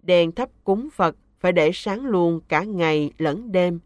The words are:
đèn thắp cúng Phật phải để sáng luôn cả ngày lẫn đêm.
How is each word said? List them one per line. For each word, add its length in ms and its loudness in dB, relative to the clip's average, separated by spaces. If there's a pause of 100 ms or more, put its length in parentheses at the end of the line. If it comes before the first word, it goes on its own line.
đèn 280 4
thắp 180 -6 (140)
cúng 300 -2
Phật 220 -2 (240)
phải 120 0
để 220 4
sáng 320 -6
luôn 420 0
cả 160 0
ngày 540 0
lẫn 340 -4
đêm. 340 0